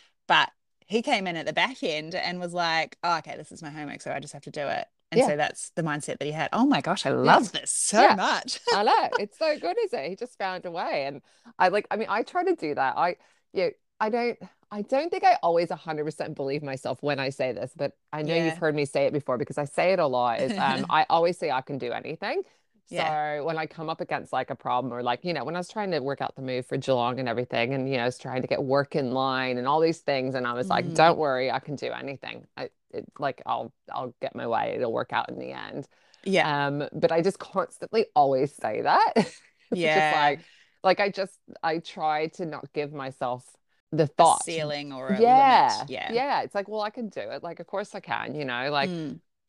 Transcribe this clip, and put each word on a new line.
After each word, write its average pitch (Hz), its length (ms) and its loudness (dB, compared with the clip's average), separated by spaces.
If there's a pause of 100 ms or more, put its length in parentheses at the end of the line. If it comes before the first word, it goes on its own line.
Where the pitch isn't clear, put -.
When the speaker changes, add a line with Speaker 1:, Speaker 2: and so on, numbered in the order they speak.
(280)
Speaker 1:
But 160 220 4 (360)
he 226 160 -2
came 214 240 0
in 175 100 -4
at 156 100 -6
the 156 60 -2
back 196 300 -2
end 160 320 -4
and 180 260 -4
was 175 140 -8
like, 165 500 -2
"Oh, 170 140 0
okay, 147 180 -10
this - 160 -16
is 180 100 -18
my 151 80 -12
homework, 147 300 -12
so 135 120 -8
I 139 80 -6
just 147 120 -16
have 143 120 -18
to 151 60 -12
do 147 180 -6
it." - 200 -6 (240)
And 233 100 6
Speaker 2:
Yeah. - 0 -
Speaker 1:
so 220 140 2
that's - 400 -4
the 170 60 -2
mindset 151 380 -4
that - 40 -4
he 147 80 -4
had. 156 220 -4
Oh 226 120 4
my 285 140 4
gosh, 175 240 -2
I 135 60 2 (120)
Speaker 2:
Yeah. 151 120 8
Speaker 1:
love 254 180 4
this - 180 -6
so 349 420 6
Speaker 2:
Yeah. - 20 4
Speaker 1:
much. 214 520 -2
<laughs> 480 60 0
Speaker 2:
I 403 120 2
know. 427 240 4 (100)
It's - 200 -6
so 302 200 0
good, 349 260 -2
is 370 80 -4
it? 147 180 -4
He 190 60 -8
just - 220 -12
found 185 280 -6
a 180 40 -8
way. 175 360 -2
And 139 160 -8 (360)
I, 185 100 6
like, 208 220 2
I 196 60 -2
mean, 220 140 -4
I 214 120 0
try 359 220 -4
to 370 120 2
do 151 180 -4
that. 131 220 0
I, 175 200 0 (360)
you 185 120 0
know, 165 60 0 (300)
I 220 100 0
don't, 240 280 -2 (320)
I 208 120 -8
don't 277 280 0
think 381 140 -2
I 370 180 6
always 170 280 2
a 175 60 -4
hundred 151 280 -6
percent 151 320 -6
believe 143 260 -4
myself 135 400 -6
when 143 180 0
I 131 100 -2
say 131 220 -4
this, 107 240 -8
but 143 200 -6 (160)
I 156 100 -6
know 156 120 -2
Speaker 1:
Yeah. - 20 2
Speaker 2:
you've 165 220 0
heard 156 160 2
me 147 120 0
say 139 200 0
it 120 60 2
before 135 260 -2
because - 200 -6
I 147 80 -2
say 175 260 2
it 190 60 2
a 165 80 2
lot, 123 340 0
is, 131 180 -2
um, 135 280 0
Speaker 1:
<laughs> - 40 -10
Speaker 2:
I 156 200 4
always 170 280 2
say 165 120 -4
I 131 120 -2
can 139 160 -8
do 120 140 -6
anything. 196 500 -6 (480)
Speaker 1:
Yeah. 160 240 -2
Speaker 2:
So 151 300 -2
when 160 120 -2
I 160 100 -4
come 156 220 -10
up 160 120 -6
against, 147 320 -6
like, 131 180 -2
a 131 60 -6
problem 123 360 -2
or, 123 100 -6
like, 120 220 -2
you 175 80 -4
know, 139 120 -4
when 156 100 -6
I 180 40 -4
was 180 100 -8
trying 208 240 -6
to 151 80 0
work 135 200 -4
out 135 160 -6
the 139 60 -12
move 127 240 -4
for 139 100 -4
Geelong 127 440 0
and 127 80 -2
everything, 120 460 0
and, 131 140 -2
you 135 80 -2
know, 120 60 0
I 120 40 0
was 123 120 -2
trying 127 240 -6
to 123 60 -6
get 135 140 0
work 139 340 0
in 131 160 0
line 131 460 0
and 123 100 -2
all 151 120 4
these 165 200 2
things, 135 340 -2
and 127 120 -2
I 120 80 -2
was 127 160 -4
like, - 160 2
Speaker 1:
Mm. 165 80 -4
Speaker 2:
"Don't 160 240 8
worry, 131 320 0
I 123 100 -2
can 147 160 -10
do 123 160 -6
anything. 123 540 -12 (100)
I, 135 140 -8 (220)
it, - 120 -8 (140)
like, 139 280 -6
I'll, 120 260 -4 (200)
I'll 131 280 -8
get - 140 -6
my 123 120 -6
way. 113 300 -2
It'll 117 160 -2
work 123 200 -4
out 117 180 -2
in 123 80 -10
the 127 140 -10
end." 123 360 -12 (360)
Speaker 1:
Yeah. 160 280 2
Speaker 2:
Um, 143 400 0
but 160 200 2
I 170 100 4
just 190 160 0
constantly - 760 -2
always 139 400 4
say 113 280 -4
that. 170 340 4
<laughs> - 260 0 (400)
It's 156 120 4
just 156 160 4
Speaker 1:
Yeah. - 20 2
Speaker 2:
like, 147 280 2 (420)
like, 185 180 4
I 202 100 2
just, 190 280 -8 (240)
I 165 160 0
try 156 500 -2
to 180 180 -8
not 151 260 -12
give 147 200 -6
myself 131 640 -8 (360)
the 156 140 4 (120)
Speaker 1:
A 170 80 10
Speaker 2:
thought. - 0 -
Speaker 1:
ceiling 147 680 2
or 131 220 -2
a 214 80 4
Speaker 2:
Yeah. - 0 -
Speaker 1:
limit. 233 640 8
Yeah. 226 360 -4
Speaker 2:
Yeah. 233 180 0
It's 127 120 -10
like, 202 140 -4
"Well, 214 120 -4
I 208 100 -4
can 226 180 -8
do 160 120 -8
it. 117 220 -8
Like, 165 180 -10
of 170 60 -12
course 196 280 -6
I 202 60 -10
can," 117 340 -6
you 147 100 -6
know, 127 260 -4
like, 147 220 0
Speaker 1:
Mm. 160 280 -8 (280)